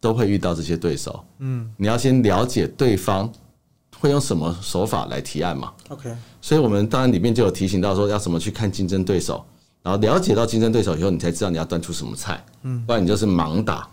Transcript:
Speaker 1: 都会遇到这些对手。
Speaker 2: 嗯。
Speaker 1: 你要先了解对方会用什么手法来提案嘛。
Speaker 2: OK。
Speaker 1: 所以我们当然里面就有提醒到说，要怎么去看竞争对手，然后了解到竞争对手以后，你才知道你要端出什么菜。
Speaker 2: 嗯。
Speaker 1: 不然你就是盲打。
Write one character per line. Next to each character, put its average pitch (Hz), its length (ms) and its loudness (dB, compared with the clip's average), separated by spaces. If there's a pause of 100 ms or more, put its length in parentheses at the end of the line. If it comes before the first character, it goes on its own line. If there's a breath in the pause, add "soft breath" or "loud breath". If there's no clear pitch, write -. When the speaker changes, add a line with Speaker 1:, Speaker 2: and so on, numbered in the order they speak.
Speaker 1:
都 113 140 2
会 117 140 2
遇 101 100 2
到 87 160 0
这 80 80 -4
些 85 140 -2
对 80 200 -2
手。 - 260 -10 (180)
Speaker 2:
嗯。 127 360 -6
Speaker 1:
你 98 100 -2
要 113 120 2
先 127 240 4
了 104 240 4
解 107 200 0
对 120 300 2
方 101 340 -2 (680)
会 147 100 4
用 143 100 2
什 - 160 0
么 85 260 -2
手 95 240 -2
法 98 200 -2
来 65 140 -8
提 73 220 -6
案 85 140 -2
嘛。 67 160 -10 (160)
Speaker 2:
OK。 131 220 -12 (300 loud breath)
Speaker 1:
所 - 160 0
以 160 40 4
我 131 80 4
们 104 200 2
当 127 120 0
然 127 120 4
里 98 60 4
面 110 160 2
就 113 100 4
有 95 60 4
提 95 160 0
醒 92 140 0
到 98 140 2
说， 101 120 2
要 104 100 0
怎 101 140 -2
么 85 80 0
去 87 120 -4
看 104 200 -2
竞 98 160 -2
争 95 180 0
对 92 140 2
手， - 260 -4 (380 soft breath)
然 90 100 -2
后 101 80 0
了 113 180 4
解 180 160 2
到 113 120 2
竞 113 140 0
争 113 100 4
对 113 120 2
手 87 140 0
以 78 60 -4
后， 98 80 2
你 85 80 0
才 85 140 -2
知 85 120 -6
道 95 60 0
你 85 60 -2
要 80 80 -4
端 82 180 -4
出 85 100 -10
什 71 140 -8
么 53 80 -10
菜。 - 300 -8 (180)
Speaker 2:
嗯。 127 240 -6
Speaker 1:
不 117 60 0
然 113 100 2
你 87 40 4
就 101 100 2
是 101 100 0
盲 85 380 2
打。 104 280 -4